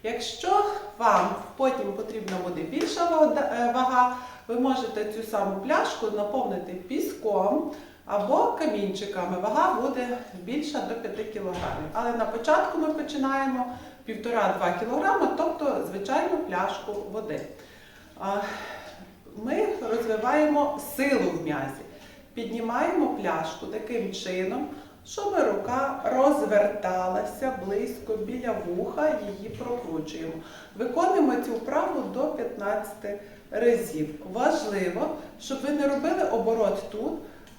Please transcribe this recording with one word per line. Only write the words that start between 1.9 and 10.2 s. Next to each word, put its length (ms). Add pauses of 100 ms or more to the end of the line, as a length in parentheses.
потрібна 500
буде 180
більша 440
вода, 360
е, 320
вага, 440 (300)
ви 120
можете 540
цю 100
саму 380
пляшку 500
наповнити 640
піском 1000 (340)
або 540
камінчиками. 800
Вага 420
буде 360 (260)